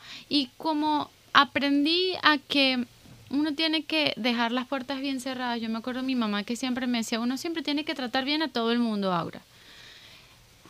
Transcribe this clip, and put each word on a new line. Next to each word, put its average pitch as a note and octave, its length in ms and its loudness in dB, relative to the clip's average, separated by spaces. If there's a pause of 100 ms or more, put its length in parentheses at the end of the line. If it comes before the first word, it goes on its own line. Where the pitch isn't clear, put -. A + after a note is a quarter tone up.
(300)
Y C#4 280 0
como D4+ 540 0 (220)
aprendí C#4+ 800 4 (100)
a D4+ 160 6
que C4 460 2 (440)
uno D4 240 0
tiene D#4 300 0
que D#4 320 0
dejar A#3 360 0
las B3 160 -2
puertas C4+ 320 -4
bien C4+ 200 -2
cerradas, B3+ 420 -4
yo A3+ 80 -4
me A3+ 80 -2
acuerdo B3 240 -4
de C4 60 -4
mi C4 80 0
mamá G#3 280 0
que A#3+ 120 -4
siempre B3+ 320 -2
me B3 120 0
decía, A3+ 200 -2
"Uno B3 180 -2
siempre E4 240 -4
tiene D4 240 -2
que E4 80 -4
tratar B3+ 320 -2
bien D4+ 160 0
a D#4+ 60 0
todo A#3 240 0
el A#3+ 80 2
mundo, G3+ 340 0
Aura". E3 280 -4 (1300)